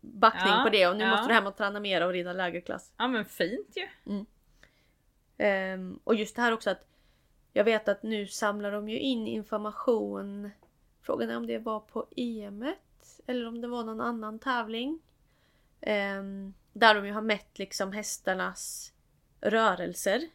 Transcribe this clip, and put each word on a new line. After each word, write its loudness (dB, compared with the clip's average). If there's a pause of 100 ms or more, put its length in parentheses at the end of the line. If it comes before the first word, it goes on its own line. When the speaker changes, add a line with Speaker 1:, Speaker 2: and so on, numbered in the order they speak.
Speaker 1:
backning 4
Speaker 2:
Ja, 6
Speaker 1:
på 4
det 8
och 2
nu 0
Speaker 2:
ja. 4
Speaker 1:
måste 4
du 4
hem 4
och -8
träna -2
mer 2
och 0
rida -2
lägerklass. -6
Speaker 2:
Ja, 0
men 0
fint -4
ju. -10
Speaker 1:
Mm. -6 (1120)
Ehm, 0
och 4
just -4
det -2
här 4
också 0
att -4 (680)
jag 4
vet 4
att 0
nu -2
samlar -2
de -6
ju -4
in 0
information. -2 (520)
Frågan -2
är -4
om -6
det -4
var -6
på -8
E -6
M -12
et -10
eller -4
om -10
det -8
var -4
någon -6
annan -4
tävling. -2 (840)
Ehm, -4 (200)
där 8
de -2
ju -4
har -2
mätt -2
liksom -4
hästarnas -4 (480)
rörelser. 2 (140)